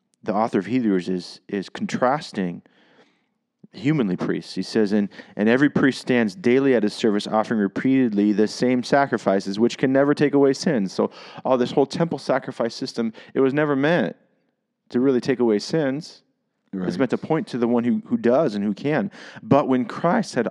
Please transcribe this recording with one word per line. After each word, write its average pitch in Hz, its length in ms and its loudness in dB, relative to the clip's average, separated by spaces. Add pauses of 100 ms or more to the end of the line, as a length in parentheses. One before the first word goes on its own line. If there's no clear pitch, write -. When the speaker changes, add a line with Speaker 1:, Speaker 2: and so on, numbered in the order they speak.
(220)
Speaker 1:
the 110 140 -4
author 110 240 0
of 90 80 -4
Hebrews 101 420 0
is, 90 380 -6
is 98 220 -6
contrasting 110 920 -4 (1120)
humanly 117 460 -2
priests. - 360 -6
He 92 80 -6
says, 104 300 0
"And, 101 180 0 (260)
and 107 140 0
every 135 200 4
priest 135 320 0
stands 117 340 0
daily 123 400 4
at 104 80 2
his 104 100 -2
service, 104 320 0
offering 107 340 -2
repeatedly 107 720 2
the 107 140 2
same 127 360 -2
sacrifices, 101 760 0
which 120 180 2
can 131 140 0
never 143 220 4
take 143 200 2
away 139 200 4
sins." 113 400 -2
So 101 160 0 (340)
all 127 140 2
this 120 140 0
whole 139 160 4
temple 165 320 -4
sacrifice 127 560 -4
system, 117 380 -6 (200)
it - 60 0
was 131 140 4
never 147 220 0
meant 143 400 0 (720)
to 120 100 0
really 127 220 4
take 131 180 -2
away 113 200 4
sins. 147 640 -4 (520)
It's - 80 -6
Speaker 2:
Right. 90 180 -4
Speaker 1:
meant 131 120 2
to 117 60 0
point 156 300 -2
to 131 100 -8
the 117 100 0
one 117 180 2
who, 110 220 0
who 120 100 -2
does 120 380 2
and 101 80 -2
who 104 100 -2
can. 135 360 -2 (320)
But 131 280 2
when 127 160 2
Christ 180 500 -2
had 113 160 0